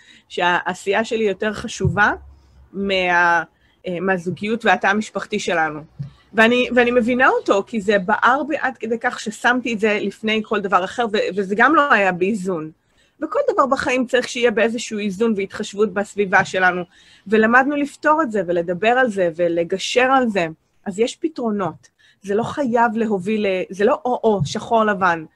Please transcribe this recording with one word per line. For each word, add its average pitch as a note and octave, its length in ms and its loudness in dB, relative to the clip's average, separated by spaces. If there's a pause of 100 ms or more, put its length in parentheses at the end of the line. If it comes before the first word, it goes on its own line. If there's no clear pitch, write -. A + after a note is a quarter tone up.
(300)
שהעשייה F3+ 760 0
שלי A3+ 180 -4
יותר G#3 300 -2
חשובה G3+ 580 0 (640)
מה-, F3+ 680 2 (440)
אה, F3 140 -6
מהזוגיות F#3+ 640 -2
והתא G3 220 4
המשפחתי G3+ 520 -2
שלנו. D#3+ 400 -2 (540)
ואני, A#3+ 420 4
ואני A#3+ 160 4
מבינה B3 380 4
אותו, D4+ 380 2
כי A3+ 140 -4
זה G3+ 180 2
בער A3+ 440 2
בי C#4 140 -4
עד B3 200 -6
כדי A3+ 220 -6
כך A#3+ 200 -4
ששמתי A#3+ 540 -2
את G3 60 -4
זה G#3 220 0
לפני G#3+ 420 -4
כל G#3+ 160 -2
דבר F#3+ 240 0
אחר, A#3 300 -4
ו-, G#3+ 40 0 (180)
וזה G3 200 -4
גם B3+ 200 4
לא C#4+ 180 4
היה G3 180 4
באיזון. F3+ 600 -4 (500)
וכל D#4 180 -4 (140)
דבר D4+ 120 0
בחיים C4 400 -2
צריך B3 240 -2
שיהיה A#3+ 220 0
באיזשהו A3 480 -2
איזון G#3 380 -2
והתחשבות G3 560 -4
בסביבה G3 520 0
שלנו. F3+ 380 0 (440)
ולמדנו A#3 480 4
לפתור D4+ 460 0
את B3 100 -2
זה, G#3 160 -2
ולדבר F3 420 0
על B3+ 200 2
זה, F#3+ 260 0
ולגשר F3 760 0
על B3+ 180 2
זה. F#3 180 -2 (380)
אז G3 140 -8
יש A#3+ 160 -2
פתרונות. G#3 760 -6 (320)
זה G3 140 -4
לא A#3 80 0
חייב A#3 540 0
להוביל G#3 500 -2
ל-, F#3 220 -2
זה F#3+ 160 -2
לא C4+ 200 2
או-או, A3 400 0
שחור A3 380 0
לבן. F3+ 400 0 (120)